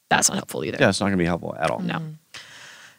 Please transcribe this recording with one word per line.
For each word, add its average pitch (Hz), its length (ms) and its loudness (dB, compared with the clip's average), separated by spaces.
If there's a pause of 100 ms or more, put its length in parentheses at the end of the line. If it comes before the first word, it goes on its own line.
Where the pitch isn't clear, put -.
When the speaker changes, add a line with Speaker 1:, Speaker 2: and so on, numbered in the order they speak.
Speaker 1:
that's 156 200 4
not - 100 -2
helpful - 260 -6
either. - 160 -4
Speaker 2:
Yeah, 123 80 6
it's 95 100 2
not 101 80 2
gonna 98 100 2
be 87 100 4
helpful 82 340 -2
at 76 100 2
all. 57 80 -2
Speaker 1:
No. - 160 -4
Speaker 3:
Mm-hmm. 156 460 -10 (580)